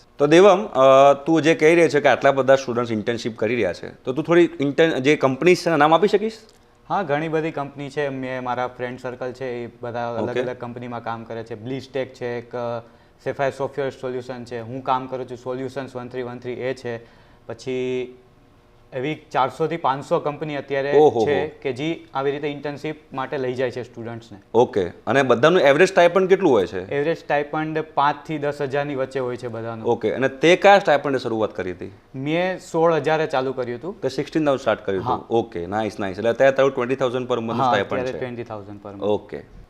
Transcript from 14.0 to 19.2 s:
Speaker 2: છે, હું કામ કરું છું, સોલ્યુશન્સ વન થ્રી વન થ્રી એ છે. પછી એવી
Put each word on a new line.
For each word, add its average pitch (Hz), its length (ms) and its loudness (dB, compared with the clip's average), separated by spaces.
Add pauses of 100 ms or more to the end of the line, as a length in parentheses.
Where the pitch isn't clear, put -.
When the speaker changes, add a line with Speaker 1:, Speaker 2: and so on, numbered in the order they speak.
Speaker 2:
છે, 117 180 -10
હું 127 220 -10
કામ 131 240 0
કરું 127 220 -8
છું, 123 80 -12
સોલ્યુશન્સ 127 580 -10
વન 123 120 -10
થ્રી 123 160 -8
વન 120 160 -10
થ્રી 123 140 -10
એ 127 200 -6
છે. 120 240 -8 (500)
પછી 127 680 -6 (760)
એવી 143 280 -6 (100)